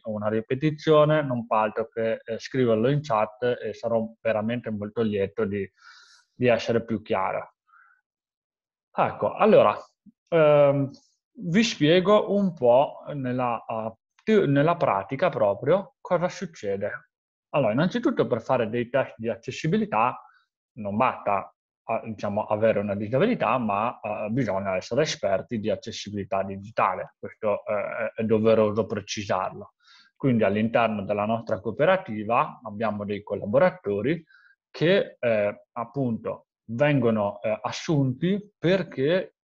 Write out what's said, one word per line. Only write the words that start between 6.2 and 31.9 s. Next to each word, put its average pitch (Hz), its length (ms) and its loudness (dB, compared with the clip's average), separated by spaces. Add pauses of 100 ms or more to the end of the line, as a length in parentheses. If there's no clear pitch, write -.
di 123 160 0
essere 113 360 2
più 110 180 -4
chiaro. 98 540 -4 (1400)
Ecco, 110 400 0
allora, 151 420 6 (520)
ehm, 143 640 4 (520)
vi 180 200 4
spiego 196 720 4
un 196 180 0
po' 123 500 4 (120)
nella, 123 500 -2
eh, 110 280 -6 (300)
te-, 208 220 4
nella 143 300 4
pratica 135 540 0
proprio 131 680 0
cosa 175 300 -2
succede. - 800 -8 (440)
Allora, 131 180 2
innanzitutto 175 560 0
per 117 140 -4
fare 120 280 0
dei 120 200 -4
test 131 280 -2
di 113 120 -8
accessibilità 127 920 -2 (500)
non 101 240 -8
basta, 104 540 -2 (340)
eh, 113 180 -4
diciamo, 107 420 -6
avere 107 340 2
una 101 160 -2
disabilità, 127 640 0
ma, 110 440 -2
eh, 107 280 -6
bisogna 101 460 -2
essere 117 260 -2
esperti 107 580 -2
di 107 100 -4
accessibilità 98 760 -4
digitale, 98 760 -4
questo, - 480 -6
eh, 110 480 -4
è 113 100 -6
doveroso 107 640 4
precisarlo. 98 880 -6 (420)
Quindi 120 280 2
all'interno 110 600 2
della 104 220 -2
nostra 113 340 -4
cooperativa 123 1040 -2